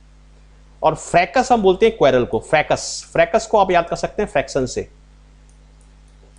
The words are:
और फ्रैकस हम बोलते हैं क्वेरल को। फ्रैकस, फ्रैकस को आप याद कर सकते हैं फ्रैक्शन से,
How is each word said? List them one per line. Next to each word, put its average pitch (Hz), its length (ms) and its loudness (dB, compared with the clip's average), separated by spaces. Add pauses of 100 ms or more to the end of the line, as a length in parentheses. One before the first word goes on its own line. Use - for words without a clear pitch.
(840)
और 151 120 2
फ्रैकस 185 560 0
हम 233 100 4
बोलते 190 240 4
हैं 226 120 0
क्वेरल 127 280 4
को। 110 140 -4
फ्रैकस, - 760 -4
फ्रैकस 220 340 0
को 220 100 0
आप 190 140 2
याद 170 180 2
कर 170 60 -6
सकते - 260 -6
हैं 208 80 -6
फ्रैक्शन 135 360 -4
से, - 240 -8 (1500)